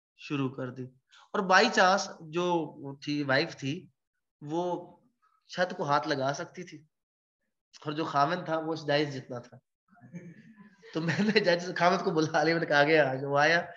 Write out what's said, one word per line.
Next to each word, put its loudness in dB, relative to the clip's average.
शुरू -4
कर -10
दी। -14
और -2
by 6
chance 4
जो -4
थी, -4
wife 0
थी, -8
वो -6
छत -2
को -6
हाथ 0
लगा -2
सकती -12
थी -20
और -6
जो -4
खामिन 0
था -2
वो -4
इस -8
जायज 0
जितना -10
था। -20
तो -4
मैंने 0
जज 2
खामिद 4
को -2
बुला 2
लिया, 2
मैंने 0
कहा, 6
"आगे 6
आ 4
जाओ।" -4
आया, 4